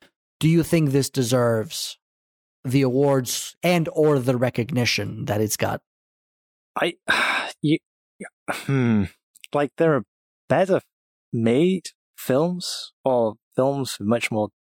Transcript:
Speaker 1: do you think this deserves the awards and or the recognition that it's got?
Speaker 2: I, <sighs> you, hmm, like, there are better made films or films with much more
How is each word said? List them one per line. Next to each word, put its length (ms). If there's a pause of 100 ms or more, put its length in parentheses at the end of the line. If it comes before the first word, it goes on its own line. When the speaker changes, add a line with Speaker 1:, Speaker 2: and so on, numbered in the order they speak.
(400)
Speaker 1:
do 80
you 140
think 280
this 200
deserves 880 (680)
the 180
awards 800
and 300
or 260
the 180
recognition 920
that 140
it's 160
got? 240 (920)
Speaker 2:
I, 200 (120)
<sighs> 460 (100)
you, 160 (720)
hmm, 540 (480)
like, 240
there 180
are 100 (440)
better 320 (520)
made 580 (260)
films 760 (120)
or 300 (200)
films 440
with 100
much 240
more 160 (260)